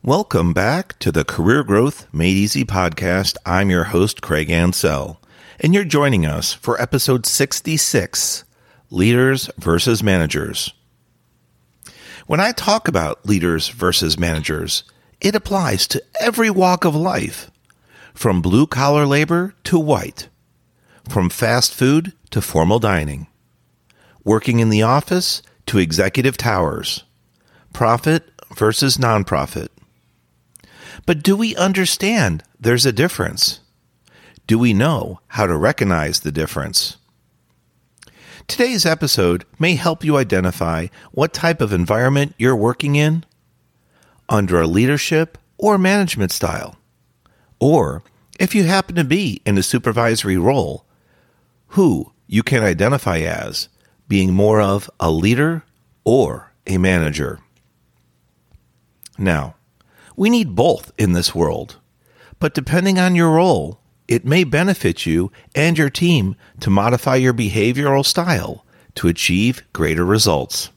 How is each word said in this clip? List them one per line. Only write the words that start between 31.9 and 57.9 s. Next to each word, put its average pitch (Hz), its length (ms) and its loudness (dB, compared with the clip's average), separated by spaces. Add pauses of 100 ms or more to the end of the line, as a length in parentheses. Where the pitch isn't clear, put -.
there's 120 280 2
a 127 80 2
difference? - 640 -2 (880)
Do 110 100 2
we 120 160 4
know 107 540 0
how - 200 0
to 85 100 0
recognize 85 640 0
the 76 100 -6
difference? - 640 -6 (1500)
Today's 240 380 -2
episode 104 580 0 (160)
may 165 160 2
help 160 300 -4
you 151 100 2
identify 90 720 0 (240)
what - 220 -2
type 170 260 -2
of 104 140 -2
environment 123 640 0
you're 127 180 2
working 123 400 -2
in, 156 300 2 (1040)
under 92 320 2
a 80 60 2
leadership 139 680 0 (200)
or 202 200 2
management 185 540 0
style, - 460 -6 (800)
or 104 440 2 (360)
if 190 160 0
you 202 80 4
happen 180 320 0
to 170 80 2
be 143 420 -2
in 101 120 2
a 95 60 2
supervisory 113 720 0
role, 92 480 0 (840)
who 139 440 2 (140)
you 110 160 0
can 123 200 0
identify 98 560 0
as 80 480 -6 (400)
being 95 240 2
more 107 300 4
of 101 280 -2 (120)
a 82 100 0
leader 120 540 0 (400)
or 110 480 0 (120)
a 95 120 -2
manager. 80 600 0 (1800)